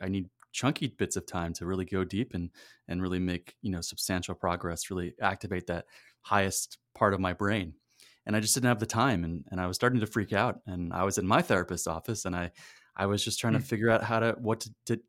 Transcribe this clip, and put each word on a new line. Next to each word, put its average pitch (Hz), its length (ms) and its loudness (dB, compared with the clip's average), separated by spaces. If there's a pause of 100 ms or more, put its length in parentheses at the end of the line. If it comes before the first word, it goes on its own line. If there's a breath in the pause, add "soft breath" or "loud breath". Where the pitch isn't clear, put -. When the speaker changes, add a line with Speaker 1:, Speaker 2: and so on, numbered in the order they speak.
Speaker 1:
I 92 80 -4
need 95 220 -2 (220)
chunky 143 340 0
bits - 300 -2
of 92 100 -6
time 85 280 -4
to 85 120 -8
really 92 180 -2
go 95 200 0
deep 104 280 -4
and, 87 180 -4 (380 soft breath)
and 90 140 -2
really 92 160 0
make, 90 420 -2
you 107 100 -4
know, 87 120 -4
substantial 90 520 -4
progress, 87 560 -2
really 90 300 -4
activate 95 460 -2
that 87 200 -4 (360 soft breath)
highest - 560 0 (160)
part 104 180 4
of 95 80 2
my 90 140 0
brain. 101 400 0 (500 soft breath)
And 107 100 -2
I 107 60 4
just 107 140 2
didn't 123 140 4
have 113 120 4
the 113 60 -2
time, 113 380 2
and, 82 260 -4
and 92 100 -2
I 90 60 0
was 92 100 -2
starting 123 240 4
to 107 60 0
freak 104 260 0
out. 107 340 2
And 90 260 -4
I 90 120 0
was 98 140 2
in 92 80 0
my 127 160 6
therapist's 90 440 2
office, 85 380 -4
and 90 100 -2
I, 87 160 -2 (460 soft breath)
I 98 100 0
was 101 160 2
just - 160 -2
trying 113 140 2
to 113 60 6
Speaker 2:
Hmm. - 80 -2
Speaker 1:
figure 113 240 2
out 110 120 6
how 113 180 0
to, 113 200 4
what 117 200 0
to, - 140 -12 (120)
to, 113 220 0